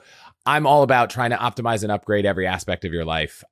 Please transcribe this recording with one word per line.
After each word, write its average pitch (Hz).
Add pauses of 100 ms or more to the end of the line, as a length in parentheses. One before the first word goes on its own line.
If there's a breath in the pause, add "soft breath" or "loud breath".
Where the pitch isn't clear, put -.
(460 loud breath)
I'm 147
all 143
about 123
trying 120
to 123
optimize 117
and 104
upgrade 104
every 92
aspect 92
of 85
your 82
life. 80